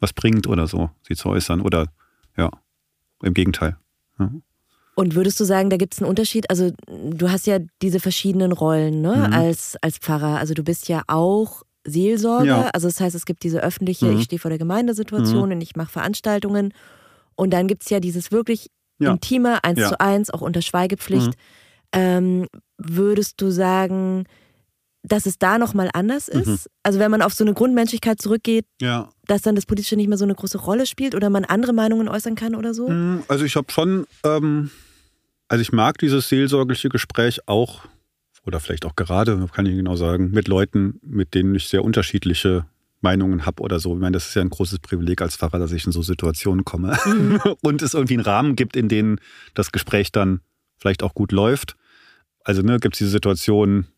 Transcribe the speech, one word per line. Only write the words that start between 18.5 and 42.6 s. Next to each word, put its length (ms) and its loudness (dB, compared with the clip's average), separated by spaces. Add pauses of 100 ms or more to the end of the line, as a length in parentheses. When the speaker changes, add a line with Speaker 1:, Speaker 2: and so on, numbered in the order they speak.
Speaker 1:
Ja. 120 4
Speaker 2:
intime, 540 2
eins 140 2
Speaker 1:
Ja. 100 4
Speaker 2:
zu 100 -2
eins, 300 2
auch 120 -6
unter 200 -2
Schweigepflicht. 680 0
Speaker 1:
Mhm. 60 -2 (580)
Speaker 2:
Ähm, 560 2 (300)
würdest 640 -2
du 100 0
sagen, 720 0 (800)
dass 220 -2
es 140 -2
da 180 4
nochmal 360 0
anders 380 -2
Speaker 1:
Mhm. 100 2
Speaker 2:
ist? 280 -4 (140)
Also 160 2
wenn 100 4
man 120 2
auf 120 2
so 120 0
eine 80 4
Grundmenschlichkeit 680 0
zurückgeht, 440 0 (160)
Speaker 1:
Ja. 280 -2 (180)
Speaker 2:
dass 140 2
dann 140 2
das 100 -2
Politische 300 -2
nicht 140 2
mehr 80 2
so 80 0
eine 100 2
große 220 -6
Rolle 280 -2
spielt 300 -4
oder 140 0
man 160 2
andere 260 0
Meinungen 380 2
äußern 260 -4
kann 200 -6
oder 180 -6
so? 160 -4
Speaker 1:
Mm, 400 0
also 160 2
ich 100 -4
hab 160 -2
schon, 340 0 (200)
ähm, 440 0 (800)
also 140 2
ich 100 -2
mag 280 4
dieses 280 2
seelsorgliche 600 2
Gespräch 580 -2
auch, 320 0 (640)
oder 140 -4
vielleicht 260 -6
auch 100 -8
gerade, 580 0
kann 120 0
ich 100 0
genau 200 0
sagen, 360 0
mit 160 2
Leuten, 540 2
mit 320 -4
denen 220 2
ich 140 -4
sehr 140 2
unterschiedliche 840 0 (360)